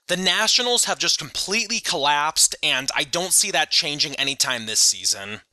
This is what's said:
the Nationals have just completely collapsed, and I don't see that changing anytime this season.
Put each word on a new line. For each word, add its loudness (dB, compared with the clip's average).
the 0
Nationals 2
have -2
just 0
completely -4
collapsed, 2
and 0
I 0
don't -2
see 2
that 0
changing 0
anytime -2
this -2
season. 0